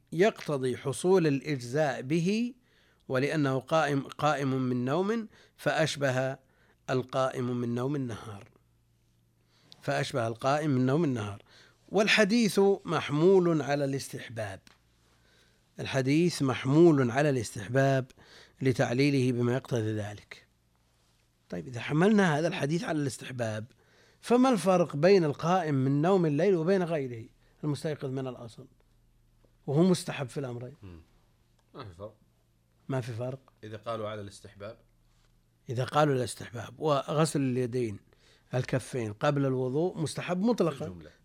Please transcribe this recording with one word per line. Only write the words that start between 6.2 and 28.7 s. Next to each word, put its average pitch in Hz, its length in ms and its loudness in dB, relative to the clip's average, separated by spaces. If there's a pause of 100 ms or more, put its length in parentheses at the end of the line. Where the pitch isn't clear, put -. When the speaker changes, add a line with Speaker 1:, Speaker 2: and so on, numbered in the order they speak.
Speaker 1:
القائم 127 680 -2
من 120 140 -4
نوم 135 220 -2
النهار، 110 520 -10 (1300)
فأشبه 139 440 -2
القائم 143 440 0
من 127 160 2
نوم 151 180 2
النهار. 107 380 -4 (460)
والحديث 208 720 2 (240)
محمول 165 800 4
على 143 220 0
الاستحباب، 117 760 -8 (1200)
الحديث 139 640 2
محمول 135 680 6
على 143 200 2
الاستحباب 131 760 0 (540)
لتعليله 131 720 2
بما 120 220 0
يقتضي 113 380 -2
ذلك. 104 540 -10 (1000)
طيب، 170 180 -10
إذا 120 140 -12
حملنا 165 580 4
هذا 165 100 0
الحديث 170 360 -2
على 160 140 -4
الاستحباب، 120 680 -6 (560)
فما 247 280 4
الفرق 180 480 2
بين 175 280 6
القائم 156 500 0
من 135 280 2
نوم 180 240 4
الليل 160 280 2
وبين 180 280 2
غيره 135 460 -6 (360)
المستيقظ 147 460 -4
من 131 160 -6
الأصل 120 400 -14 (1000)